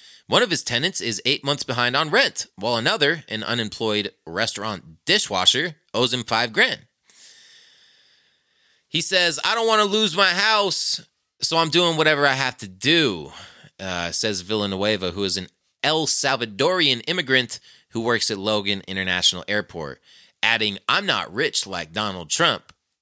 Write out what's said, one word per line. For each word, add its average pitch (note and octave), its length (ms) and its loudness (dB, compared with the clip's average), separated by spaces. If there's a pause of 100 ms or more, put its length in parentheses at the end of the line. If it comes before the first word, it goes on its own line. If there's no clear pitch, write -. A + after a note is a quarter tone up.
(260)
One F3+ 160 4
of A#3 80 0
his D#3 140 -2
tenants C#3+ 360 -2
is A2 240 -4
eight C3+ 200 0
months C#3 180 -2
behind B2 320 -2
on D3+ 160 0
rent, A#3+ 360 0 (100)
while A#2 200 -2
another, D3+ 520 0
an A2 160 -6
unemployed G#2+ 640 -2 (160)
restaurant G2 800 -6
dishwasher, C#3+ 720 2 (180)
owes A#2+ 180 2
him B2 120 -4
five A2+ 280 0
grand. G3+ 280 0 (2000)
He E3 120 0
says, F3 440 2
"I G3+ 100 2
don't A3+ 140 0
want G#3+ 140 4
to G#3 60 2
lose G3 280 0
my F#3+ 140 6
house, G3+ 720 2 (400)
so - 180 0
I'm E3 120 2
doing E3+ 260 2
whatever D3+ 300 4
I C3+ 60 6
have C3 240 0
to G#2+ 100 -10
do," G2 640 0 (460)
uh, F2 320 -4
says G#2 300 -2
Villanueva, G2 720 -2
who G2 100 -4
is F#2 140 -2
an F#2 100 -6 (380)
El D#3 240 0
Salvadorian C3 1000 0
immigrant C3 540 -2 (300)
who A2+ 100 -4
works A2+ 280 0
at A2 80 -4
Logan G2+ 520 -2
International F#2 580 -2
Airport, E2+ 540 -6 (420)
adding, A2 360 0 (100)
"I'm G3 180 2
not G#2 260 -2
rich B2 360 -2
like E2+ 240 -8
Donald F#2 380 -4
Trump." - 420 0 (300)